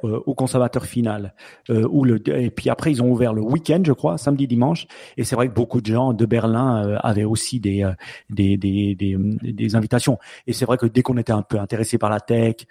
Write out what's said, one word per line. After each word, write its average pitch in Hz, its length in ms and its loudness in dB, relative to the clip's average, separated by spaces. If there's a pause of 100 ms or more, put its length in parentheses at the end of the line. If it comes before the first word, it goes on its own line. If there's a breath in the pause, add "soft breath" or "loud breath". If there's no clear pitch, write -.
euh, 113 220 -2
au 139 100 -2
consommateur 123 500 0
final, 107 480 -4 (360 loud breath)
euh, 113 200 2
ou 143 140 4
le, 113 260 4
et 127 220 0
puis - 180 -2
après 151 220 0
ils 120 100 0
ont 123 80 4
ouvert 120 240 2
le 107 80 -2
week-end, 156 420 0
je 147 100 4
crois, 160 240 0
samedi, 139 280 0
dimanche. 127 420 0 (280 loud breath)
Et 131 80 -4
c'est 117 120 -2
vrai 123 120 2
que 113 60 -6
beaucoup 120 260 0
de 104 80 -6
gens 120 260 2
de 110 120 2
Berlin, 113 600 2
euh, 104 140 -2
avaient 104 240 0
aussi 110 360 -2
des, 101 240 0
euh, 92 100 0 (360 loud breath)
des, 98 280 2
des, 101 360 0
des, 95 220 -2
euh, 104 260 0
des 113 340 -4
invitations. 117 440 0 (280 loud breath)
Et 123 60 -4
c'est 131 120 -2
vrai 120 120 0
que - 80 -2
dès 113 160 4
qu'on 127 160 0
était 113 160 0
un 104 80 2
peu 107 160 -4
intéressé 110 400 -2
par 104 120 0
la 104 100 0
tech 113 360 0 (160)